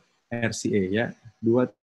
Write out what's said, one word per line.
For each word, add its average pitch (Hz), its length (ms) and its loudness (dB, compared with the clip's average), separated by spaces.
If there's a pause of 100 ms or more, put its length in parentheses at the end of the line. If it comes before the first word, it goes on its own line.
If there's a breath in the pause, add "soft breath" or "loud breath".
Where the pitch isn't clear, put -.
(300)
R 117 240 -2
C - 240 -4
A, 98 60 2 (100)
ya. 113 120 0 (360)
Dua 117 240 4 (180)